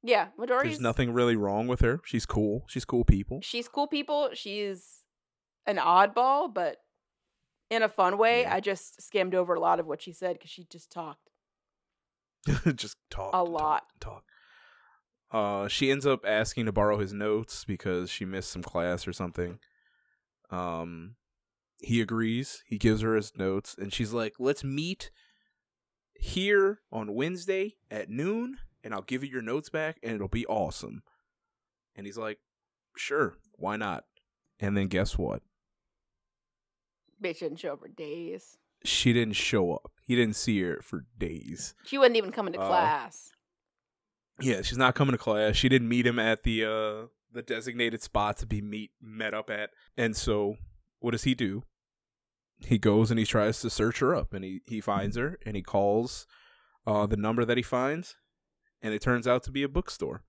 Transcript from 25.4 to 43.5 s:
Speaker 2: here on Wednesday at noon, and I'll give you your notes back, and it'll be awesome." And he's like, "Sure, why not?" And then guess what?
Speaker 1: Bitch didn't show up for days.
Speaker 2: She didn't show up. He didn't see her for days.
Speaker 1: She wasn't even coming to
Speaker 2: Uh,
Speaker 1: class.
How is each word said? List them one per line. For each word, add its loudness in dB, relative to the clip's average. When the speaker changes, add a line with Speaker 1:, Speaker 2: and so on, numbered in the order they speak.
Speaker 2:
here 4
on -6
Wednesday -2
at -6
noon, -4
and -8
I'll -6
give -4
you -8
your -6
notes -4
back, -4
and -4
it'll -4
be -2
awesome." -4
And -14
he's -10
like, -6
"Sure, -2
why -4
not?" -4
And 0
then 2
guess 0
what? -2
Speaker 1:
Bitch -4
didn't -6
show -6
up -12
for -20
days. -12
Speaker 2:
She 2
didn't 2
show 2
up. -10
He 0
didn't 4
see 0
her -2
for -10
days. -8
Speaker 1:
She -6
wasn't 8
even 0
coming -4
to -6
Speaker 2:
Uh, 0
Speaker 1:
class. 0